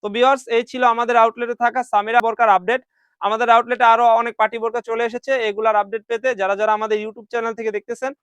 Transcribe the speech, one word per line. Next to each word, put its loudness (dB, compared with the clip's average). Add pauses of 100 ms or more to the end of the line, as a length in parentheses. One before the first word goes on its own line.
তো -8
ভিউয়ার্স, 2 (120)
এই 2
ছিল -2 (100)
আমাদের -2
আউটলেটে -2
থাকা 0 (120)
সামিরা 2
বোরকার 2
আপডেট। -2 (440)
আমাদের -2
আউটলেটে 2
আরো 2 (160)
অনেক -4
পার্টি 0
বোরকা -4
চলে -2
এসেছে, -8 (180)
এগুলার 0
আপডেট -6
পেতে -2 (120)
যারা 0
যারা 0
আমাদের -2
YouTube -14
চ্যানেল -4
থেকে -6
দেখতেছেন -8 (120)